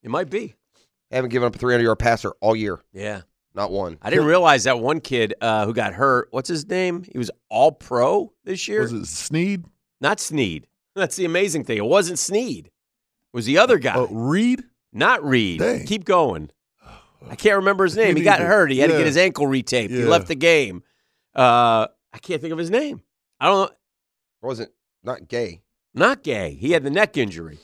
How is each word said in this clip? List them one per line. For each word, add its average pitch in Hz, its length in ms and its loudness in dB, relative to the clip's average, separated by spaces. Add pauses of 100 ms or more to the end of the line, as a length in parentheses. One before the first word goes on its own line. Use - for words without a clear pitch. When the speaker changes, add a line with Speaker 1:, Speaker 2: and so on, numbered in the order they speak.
Speaker 1:
It 107 60 -12
might 151 200 -4
be. 208 240 -8 (560)
Speaker 2:
They 127 60 -4
haven't 127 140 -2
given 123 180 0
up 107 80 -4
a - 20 -16
three 123 160 0
hundred 117 100 4
yard 110 140 2
passer 117 420 0
all 110 140 2
year. 104 260 -4 (120)
Speaker 1:
Yeah. 101 300 -10 (320)
Speaker 2:
Not 98 160 -4
one. 90 300 -6
Speaker 1:
I - 80 -10
didn't 156 160 2
realize 156 400 4
that 123 160 2
one 143 200 -2
kid, 113 420 -2
uh, 110 240 0
who 110 80 -4
got 104 180 -2
hurt, 123 380 0
what's 127 180 -6
his 156 180 -6
name? 180 460 -4
He 127 60 -8
was 117 120 -6 (200)
all 127 200 4
pro 139 640 -2 (120)
this 185 220 -8
year. 143 140 -2
Speaker 3:
Was 120 140 -4
it 101 100 -8
Snead? 175 640 -4 (340)
Speaker 1:
Not 180 200 -2
Snead. 101 480 -4 (260)
That's 190 220 -4
the 185 100 -4
amazing 165 380 -2
thing. 117 120 -4
It 104 80 -4
wasn't 175 340 2
Snead. 190 500 -4
It - 40 -20 (600)
was 120 100 -6
the 139 140 2
other 240 180 6
guy. 131 180 0
Speaker 3:
Uh, 123 160 2
Reed? 185 540 0 (260)
Speaker 1:
Not 185 320 0
Reed. 113 380 0
Speaker 3:
Dang. 82 240 -2
Speaker 1:
Keep 202 220 -6
going. 123 420 0 (800)
I 127 80 -14
can't 202 200 2
remember 196 280 2
his 175 100 0
Speaker 3:
Me 220 100 2
Speaker 1:
name. 175 120 4
He 165 60 0
got 196 160 6
Speaker 3:
neither. 170 120 0
Speaker 1:
hurt. 190 200 4
He 131 80 0
had 143 80 4
to 165 80 4
Speaker 3:
Yeah. 151 60 2
Speaker 1:
get 156 60 2
his 147 120 0
ankle 180 260 2
retaped. 127 460 -2
He 123 100 -4
Speaker 3:
Yeah. 117 60 0
Speaker 1:
left 156 220 2
the 165 60 -4
game. 135 480 0 (520)
Uh, 120 540 4 (220)
I - 120 -20
can't 160 180 -6
think 160 120 -10
of 160 60 -8
his 165 120 -6
name. 277 320 -2 (360)
I 143 100 0
don't 196 220 2
know. - 60 -20 (640)
Speaker 2:
Wasn't, 117 300 -10 (340)
not 117 240 -10
Gay. 104 320 -6 (320)
Speaker 1:
Not 185 300 0
Gay. 98 360 -4
He 117 140 -4
had 151 120 0
the 139 60 -4
neck 185 280 0
injury. 82 460 -6